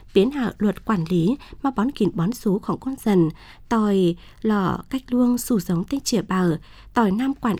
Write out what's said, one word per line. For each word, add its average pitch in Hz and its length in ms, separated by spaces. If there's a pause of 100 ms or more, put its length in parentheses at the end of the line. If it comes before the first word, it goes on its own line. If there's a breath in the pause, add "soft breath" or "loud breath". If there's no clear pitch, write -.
(140)
biến 202 160
hạ 262 280
luật 208 260
quản 190 240
lý, 180 280 (260 loud breath)
mà 277 80
bón 247 200
kín 208 240
bón 175 180
rú 208 260
khòng - 220
con - 140 (100)
dần, 185 240 (400 loud breath)
tỏi 196 480 (260 loud breath)
lò 202 360 (120)
cách 262 180
luông 247 300
sủ 233 220
giống 170 240
tên 277 160
chìa - 220
bờ, 180 360 (360 loud breath)
tỏi 226 160
năm 262 240
quản 208 260